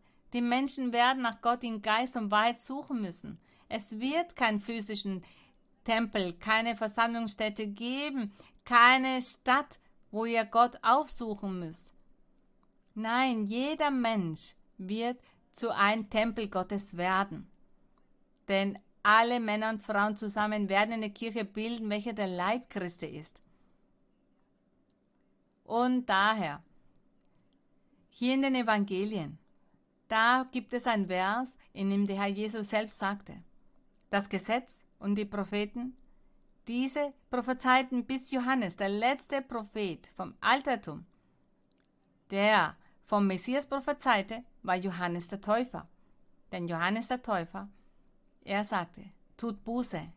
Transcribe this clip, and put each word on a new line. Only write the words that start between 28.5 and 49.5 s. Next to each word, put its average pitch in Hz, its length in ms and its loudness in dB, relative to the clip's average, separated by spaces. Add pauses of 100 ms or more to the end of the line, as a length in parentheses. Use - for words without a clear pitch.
Evangelien, 202 800 0 (720)
da 240 440 4
gibt 247 220 -4
es 240 140 -2
ein 202 200 2
Vers, 196 500 -2 (160)
in 196 160 -2
dem 202 180 2
der 196 100 -2
Herr 202 100 0
Jesus 208 420 -4
selbst 214 300 -2
sagte, 202 340 -4 (760)
das 202 200 0
Gesetz 220 560 -4 (140)
und 202 160 -2
die 208 100 0
Propheten, 208 720 -4 (680)
diese 269 460 -2 (160)
prophezeiten 254 760 2
bis 262 260 -4
Johannes, 247 460 0
der 196 120 0
letzte 254 520 0
Prophet 214 720 -6
vom - 260 -10
Altertum, 214 640 0 (1300)
der 196 440 4 (300)
vom 202 220 2
Messias 247 400 -2
prophezeite, 247 760 0 (200)
war 185 120 2
Johannes 175 520 -2
der 196 140 -10
Täufer. 220 460 -2 (640)
Denn 175 160 -4
Johannes 180 400 0
der 247 140 -2
Täufer, 196 480 -4 (720)
er 196 200 -2
sagte, 202 380 -4 (360)
"Tut 226 260 -8